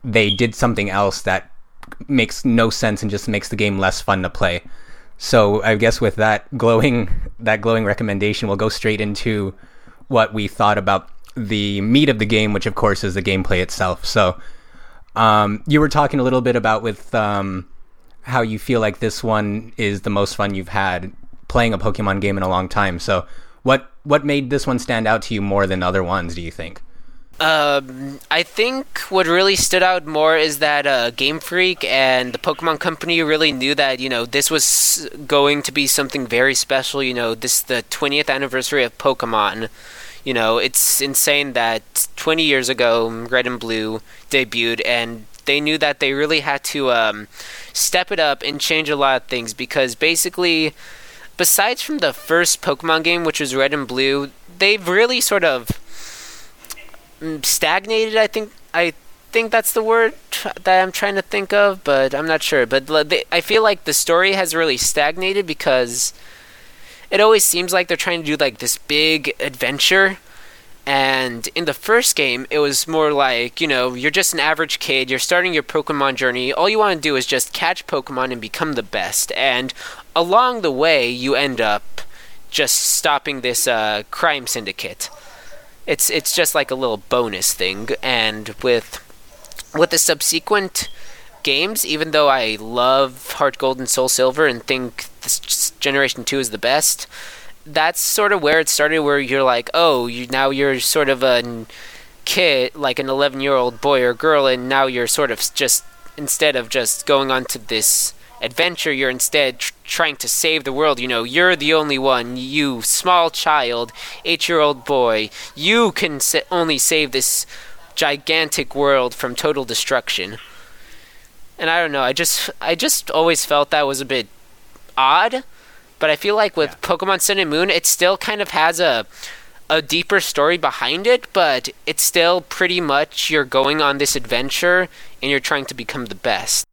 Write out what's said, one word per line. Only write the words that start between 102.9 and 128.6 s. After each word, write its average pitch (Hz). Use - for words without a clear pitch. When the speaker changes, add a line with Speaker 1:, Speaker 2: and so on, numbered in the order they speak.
Speaker 2:
an 135
eleven-year-old 135
boy 143
or 123
girl, 147
and 127
now 135
you're 123
sort 139
of 110
s-, -
just, -
instead 147
of 117
just -
going 135
on 127
to 123
this -
adventure, 160
you're 131
instead 127
tr-, -
trying 151
to -
save 160
the 135
world. 143
You 123
know, 120
you're 170
the 147
only 151
one, 127
you 131
small 175
child, 120
eight-year-old 151
boy, 113
you 202
can 151
sa-, 151
only 165
save 151
this -
gigantic 156
world 135
from 123
total 143
destruction." 113
And 165
I 170
don't 156
know, 135
I 127
just, -
I 170
just -
always 165
felt 147
that 147
was 139
a 139
bit 123
odd, 185
but 156
I 151
feel 208
like 214
with 151
Speaker 1:
Yeah. -
Speaker 2:
Pokemon 185
Sun 196
and 180
Moon, 165
it 170
still 185
kind 208
of 196
has 165